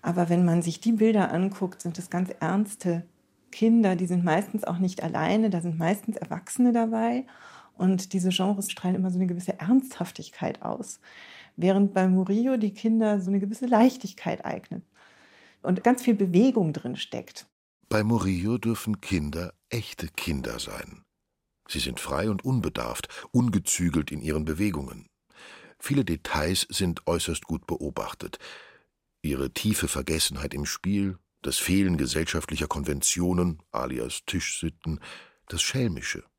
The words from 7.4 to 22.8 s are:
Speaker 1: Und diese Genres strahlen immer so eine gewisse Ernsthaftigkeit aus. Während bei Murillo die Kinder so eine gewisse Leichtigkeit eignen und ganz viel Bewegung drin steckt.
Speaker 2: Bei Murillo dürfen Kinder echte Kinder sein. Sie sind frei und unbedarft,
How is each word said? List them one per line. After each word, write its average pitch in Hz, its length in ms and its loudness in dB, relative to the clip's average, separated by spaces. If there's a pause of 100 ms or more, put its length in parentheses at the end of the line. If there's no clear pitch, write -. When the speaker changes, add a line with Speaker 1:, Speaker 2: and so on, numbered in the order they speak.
Speaker 1:
Und 185 360 2
diese 185 160 2
Genres 196 420 0
strahlen 185 240 0
immer 185 160 0
so 180 60 0
eine 185 100 2
gewisse 175 320 -4
Ernsthaftigkeit - 1040 0
aus. - 400 -8 (560)
Während 196 360 4
bei 185 140 4
Murillo 196 480 4
die 214 180 0
Kinder 220 460 2
so 185 120 -2
eine 196 100 2
gewisse 214 240 -4
Leichtigkeit 240 800 2
eignen - 360 -8 (800)
und 185 220 0
ganz 247 200 4
viel 233 120 4
Bewegung 202 560 4
drin 123 240 -6
steckt. - 520 -12 (420)
Speaker 2:
Bei 107 120 2
Murillo 104 560 2
dürfen 110 440 -2
Kinder 82 520 -2 (160)
echte 107 380 -8
Kinder 62 520 -4
sein. - 440 -12 (640)
Sie 82 120 -4
sind 65 200 -4
frei 80 300 -2
und 98 160 -2
unbedarft, 85 640 -2 (220)